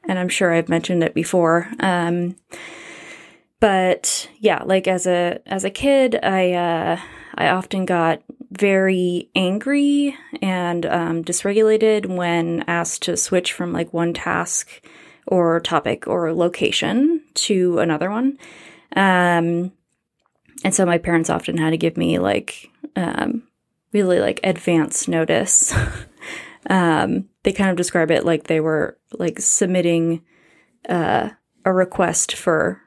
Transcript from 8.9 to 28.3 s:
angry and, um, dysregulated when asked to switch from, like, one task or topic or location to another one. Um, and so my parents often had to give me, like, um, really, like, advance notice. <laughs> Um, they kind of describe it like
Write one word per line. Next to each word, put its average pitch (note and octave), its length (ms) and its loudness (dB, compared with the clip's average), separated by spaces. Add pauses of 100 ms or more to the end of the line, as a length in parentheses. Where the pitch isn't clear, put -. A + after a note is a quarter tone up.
angry C#4 800 0 (260)
and, F3 440 -2
um, E3 380 -2
dysregulated G#3+ 800 2
when E3+ 640 -2
asked E3+ 360 -4
to E3 140 -2
switch - 340 0
from, F3 220 -6
like, E3+ 200 -4
one E3+ 200 0
task - 680 -4 (460)
or E3+ 320 2
topic D#3+ 480 -2
or E3 260 0
location G3 880 0 (120)
to F3+ 460 0
another E3+ 300 0
one. B3+ 280 -2 (580)
Um, F3 760 2 (920)
and F#3+ 100 0
so F#3+ 120 4
my F3 120 2
parents E3 320 0
often E3+ 280 -2
had D#3+ 140 2
to E3 60 0
give E3 200 0
me, E3 220 0
like, - 500 -2 (260)
um, - 480 -4 (500)
really, F#3+ 260 2
like, D#3 240 0
advance E3+ 640 0
notice. - 720 0
<laughs> - 40 0 (840)
Um, F3+ 640 2 (140)
they G3 80 2
kind G3 180 0
of F#3 60 0
describe E3+ 340 0
it E3 160 2
like D#3+ 200 0